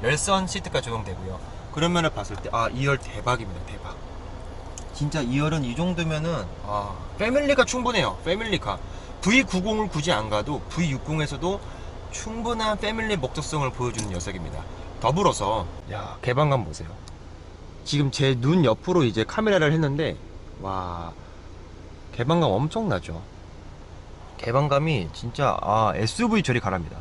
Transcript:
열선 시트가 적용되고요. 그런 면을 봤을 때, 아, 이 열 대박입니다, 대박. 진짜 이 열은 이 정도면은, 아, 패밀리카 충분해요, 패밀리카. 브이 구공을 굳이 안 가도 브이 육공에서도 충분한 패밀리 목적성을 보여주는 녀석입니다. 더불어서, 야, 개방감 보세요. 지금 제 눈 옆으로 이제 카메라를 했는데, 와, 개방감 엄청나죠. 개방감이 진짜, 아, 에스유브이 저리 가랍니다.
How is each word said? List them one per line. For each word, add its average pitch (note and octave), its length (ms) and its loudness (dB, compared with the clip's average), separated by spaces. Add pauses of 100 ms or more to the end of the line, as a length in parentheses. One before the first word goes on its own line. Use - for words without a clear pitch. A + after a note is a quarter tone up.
열선 F#3+ 420 2
시트가 F3 340 -2
적용되고요. F#2+ 600 -6 (320)
그런 E3 200 4
면을 E3 180 4
봤을 G#2 260 -6
때, - 160 -8
아, A2+ 200 2
이 C3 140 0
열 C#3 100 4
대박입니다, G#2+ 720 -2
대박. - 300 -10 (960)
진짜 D3 280 0
이 B2+ 160 0
열은 D3+ 280 2
이 A#2+ 100 -2
정도면은, D#3+ 720 0 (180)
아, G2+ 340 -2 (220)
패밀리카 C4+ 460 4
충분해요, A3+ 600 2
패밀리카. F#3 540 0 (420)
브이 B3 220 6
구공을 G#3 460 0
굳이 D#3 240 0
안 G#2+ 180 2
가도 G#2+ 380 0
브이 D#3+ 240 0
육공에서도 D3+ 840 -2 (360)
충분한 A3 680 -2
패밀리 A3 380 0
목적성을 C#3 560 -2
보여주는 A#2 360 -2
녀석입니다. F2 540 -4 (380)
더불어서, A2+ 680 4 (240)
야, G2+ 320 -8
개방감 C3 420 4
보세요. D#2+ 240 -8 (960)
지금 C#3+ 280 2
제 C3+ 240 4
눈 D3 280 6
옆으로 D#3+ 380 6
이제 A2 220 4
카메라를 F#3+ 480 4
했는데, D3 440 2 (460)
와, F2+ 500 -4 (1000)
개방감 C#3+ 400 4
엄청나죠. A#2+ 680 0 (1160)
개방감이 C#3 760 2
진짜, B2 480 0
아, G#2+ 360 4
에스유브이 G#3 480 2
저리 A#2+ 160 4
가랍니다. F#2 400 -2